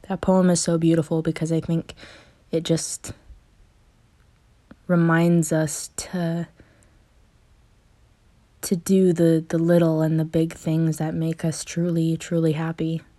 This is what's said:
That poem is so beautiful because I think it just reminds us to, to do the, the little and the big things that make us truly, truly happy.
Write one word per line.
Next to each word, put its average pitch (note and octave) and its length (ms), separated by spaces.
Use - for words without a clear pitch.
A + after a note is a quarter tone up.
That F#3+ 180
poem F#3 300
is E3+ 100
so E3+ 160
beautiful E3 460
because D#3+ 280
I D#3+ 100
think E3 340
it E3 100
just - 500
reminds E3+ 640
us D#3 460
to, E3+ 500
to - 160
do F#3 380
the, E3 340
the E3 100
little E3 440
and D#3+ 180
the D#3 60
big E3 260
things D#3+ 460
that D#3 160
make E3 300
us D#3+ 200
truly, E3 520
truly E3 360
happy. E3 480